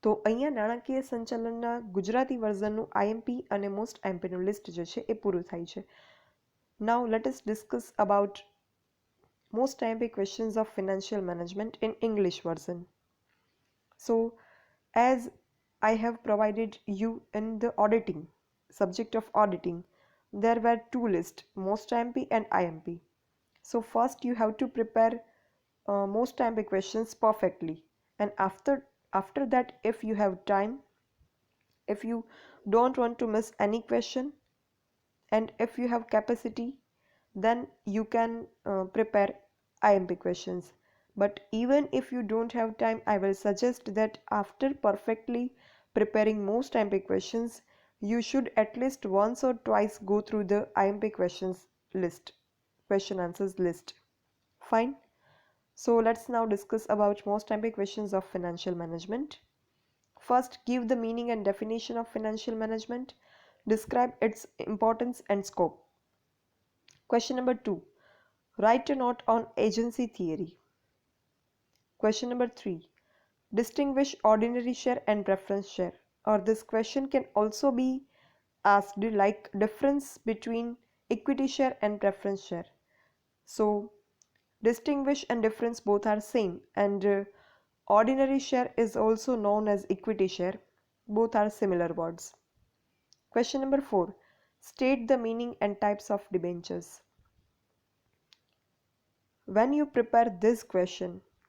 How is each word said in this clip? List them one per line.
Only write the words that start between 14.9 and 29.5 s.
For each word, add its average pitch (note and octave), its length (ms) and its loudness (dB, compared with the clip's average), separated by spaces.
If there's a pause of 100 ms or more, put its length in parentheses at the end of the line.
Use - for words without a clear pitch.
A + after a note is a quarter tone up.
as B3 360 2 (520)
I A3 140 4
have A#3 200 -2 (100)
provided G#3+ 460 0 (180)
you G3+ 200 -2 (240)
in A3 240 -4
the A#3 200 -2
auditing, G#3 440 2 (580)
subject G3+ 360 -2
of A3 80 -2 (100)
auditing, F3+ 480 2 (540)
there A3+ 240 2
were A#3 180 4 (180)
two A#3+ 100 0
lists, F#3+ 640 -2
most G3+ 240 -4
I A#3+ 120 0
M A#3+ 80 -8
P B3+ 180 -4
and A3 200 0
I F3+ 180 2
M D#3+ 180 -10
P. E3+ 120 -8 (680)
So A#3 180 -4
first A#3+ 420 -2
you B3 120 -2
have G#3+ 200 0
to B3+ 120 -2
prepare, A3+ 460 2 (760)
uh, G3+ 180 2 (100)
most B3+ 240 -2
I A#3+ 80 2
M A3+ 80 -2
P G#3+ 80 -2
questions G#3+ 580 -4
perfectly, F3+ 540 2 (420)
and G3+ 200 0
after F#3+ 480 0 (240)
After B3 340 -2
that, B3 380 0